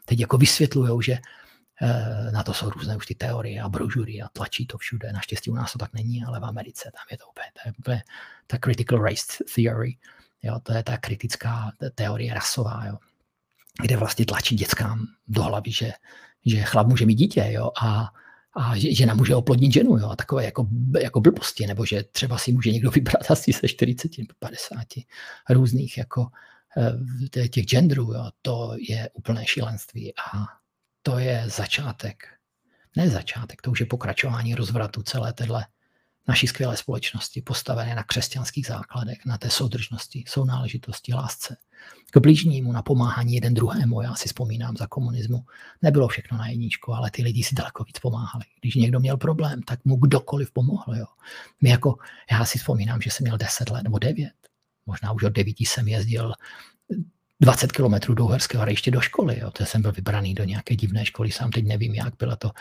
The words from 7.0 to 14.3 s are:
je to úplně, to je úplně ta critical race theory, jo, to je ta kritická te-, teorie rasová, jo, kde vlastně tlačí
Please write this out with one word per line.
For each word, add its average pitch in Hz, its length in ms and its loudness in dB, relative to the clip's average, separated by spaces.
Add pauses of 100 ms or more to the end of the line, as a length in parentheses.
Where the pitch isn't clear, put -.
je - 80 -12
to - 80 -20
úplně, - 260 -16
to - 160 -14
je 110 100 -8
úplně 120 240 -4 (440)
ta - 180 -4
critical 123 340 2
race - 460 -4 (100)
theory, 113 420 0 (460)
jo, 113 200 -4
to - 100 -4
je 113 100 0
ta 113 140 -6
kritická 113 800 -6
te-, 120 120 -6
teorie 113 440 -4
rasová, 113 520 -4
jo, 104 120 -8 (840)
kde 113 140 2
vlastně 110 300 0
tlačí - 300 0